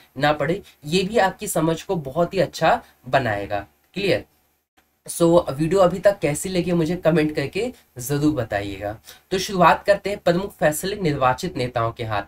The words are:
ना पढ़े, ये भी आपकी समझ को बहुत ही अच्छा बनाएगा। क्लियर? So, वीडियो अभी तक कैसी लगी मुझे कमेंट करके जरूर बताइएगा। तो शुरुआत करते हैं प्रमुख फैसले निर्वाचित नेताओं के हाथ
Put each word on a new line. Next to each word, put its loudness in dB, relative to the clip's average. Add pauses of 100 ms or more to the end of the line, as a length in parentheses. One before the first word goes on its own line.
(180)
ना 2
पढ़े, -2 (240)
ये 0
भी -4
आपकी 0
समझ 0
को -4
बहुत -2
ही 0
अच्छा 0 (280)
बनाएगा। -2 (280)
क्लियर? 0 (840)
So, 4
वीडियो 0
अभी 4
तक 2
कैसी -2
लगी -2
मुझे 0
कमेंट 2
करके -4 (240)
जरूर 0
बताइएगा। -4 (340)
तो 0
शुरुआत 4
करते 2
हैं -6
प्रमुख -2
फैसले 0
निर्वाचित -2
नेताओं -2
के -10
हाथ -4